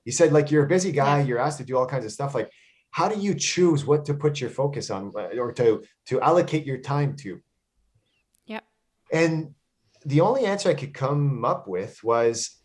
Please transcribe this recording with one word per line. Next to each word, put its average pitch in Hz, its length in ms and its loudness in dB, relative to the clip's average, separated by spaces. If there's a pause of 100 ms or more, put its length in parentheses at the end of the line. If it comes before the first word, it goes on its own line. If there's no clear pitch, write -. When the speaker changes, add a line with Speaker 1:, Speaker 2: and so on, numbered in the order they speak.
Speaker 1:
He 120 60 -10
said, 151 220 4
like, 147 180 4
"You're 151 140 4
a 143 40 0
busy 180 220 2
guy, 143 280 2
Speaker 2:
Yeah. 147 80 2
Speaker 1:
you're 120 120 -2
asked 147 200 -2
to 123 60 -12
do 127 120 -4
all 127 100 2
kinds 127 200 -6
of 104 60 -10
stuff. 139 220 -6
Like, 110 160 -4 (420)
how 170 160 0
do 214 120 -4
you 196 140 0
choose 165 500 2
what 147 220 2
to 143 80 -2
put 143 260 -2
your 120 100 -6
focus 139 400 -4
on, 98 240 -8
uh, 101 240 -8
or 120 140 -4
to, 113 320 2 (220)
to 127 160 -2
allocate 160 420 2
your 135 140 -6
time 143 380 -2
to?" 87 240 -14 (1080)
Speaker 2:
Yeah. 220 140 -12 (520)
Speaker 1:
And 160 420 0 (500)
the 143 160 2
only 240 260 2
answer 202 220 0
I 175 60 2
could 135 200 -8
come 139 500 -2
up 143 240 -2
with 95 340 -8
was, 117 640 0